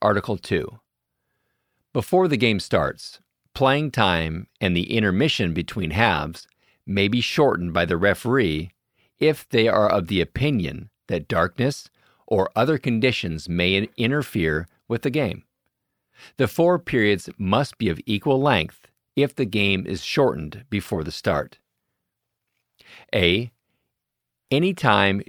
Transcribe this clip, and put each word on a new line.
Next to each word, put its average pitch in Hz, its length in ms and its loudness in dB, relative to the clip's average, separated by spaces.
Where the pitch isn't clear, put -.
Article 104 360 0
two. 92 420 -4
Before 180 340 2
the 147 100 0
game 107 220 2
starts, - 600 -4
playing 139 380 0
time 85 560 0
and 90 160 0
the 87 200 -2
intermission 104 580 0
between 85 380 -6
halves 82 560 0
may 98 220 0
be 117 140 0
shortened 87 520 0
by 87 120 2
the 87 120 0
referee 92 760 0
if 151 300 0
they 113 180 4
are 107 220 4
of 90 180 0
the 95 140 2
opinion 95 680 -4
that 82 200 -4
darkness 92 600 -2
or 98 300 0
other 135 220 2
conditions 110 720 -2
may 87 260 2
in-, 101 220 -2
interfere 104 720 -2
with 117 140 -4
the 143 80 -2
game. 117 340 -4
The 123 100 2
four 170 320 2
periods 104 580 0
must 107 400 0
be 110 120 -2
of 80 160 -4
equal 131 360 0
length 113 460 -2
if 139 200 0
the 131 100 -2
game 98 420 0
is - 160 -8
shortened 78 640 -2
before 98 340 -4
the 80 80 -10
start. 73 460 -4
A, 101 360 2
any 175 220 0
time 101 560 2